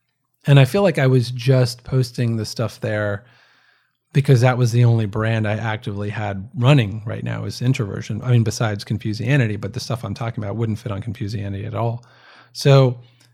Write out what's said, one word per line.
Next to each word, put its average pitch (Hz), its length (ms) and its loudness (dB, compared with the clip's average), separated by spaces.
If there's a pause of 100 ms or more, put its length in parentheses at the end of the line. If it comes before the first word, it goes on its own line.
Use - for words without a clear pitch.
(460)
And 143 140 8
I 131 60 8
feel - 180 0
like 165 160 2
I 135 80 2
was 127 240 2
just 127 520 0
posting 123 540 -2
the 107 80 -4
stuff - 340 -6
there 104 460 -4 (880)
because 139 280 4
that 123 160 2
was 120 140 2
the 120 140 4
only 113 200 4
brand 110 400 -2
I 107 120 -2
actively 107 520 -6
had 101 460 -8
running 120 500 4
right 110 180 -8
now 113 200 -8
is - 180 -10
introversion. 110 600 -4
I 123 100 0
mean, 117 120 6
besides 107 420 -2
Confusianity, 110 720 -2
but 101 140 -8
the - 80 -6
stuff - 240 -8
I'm 98 80 -6
talking 113 280 -8
about 101 140 -6
wouldn't 110 240 -2
fit 104 140 -8
on 98 80 -8
Confusianity 101 640 -8
at 107 100 -10
all. 117 300 -4 (480)
So 135 480 4 (320)